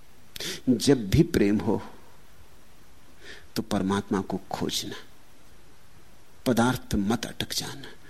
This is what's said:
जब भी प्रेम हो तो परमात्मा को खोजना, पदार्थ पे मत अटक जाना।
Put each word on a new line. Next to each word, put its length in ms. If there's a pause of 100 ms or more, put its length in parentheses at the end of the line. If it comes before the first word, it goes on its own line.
(680)
जब 400
भी 160
प्रेम 340
हो 220 (1700)
तो 80
परमात्मा 580
को 180 (120)
खोजना, 440 (1500)
पदार्थ 360
पे 180
मत 260
अटक 280
जाना। 340 (220)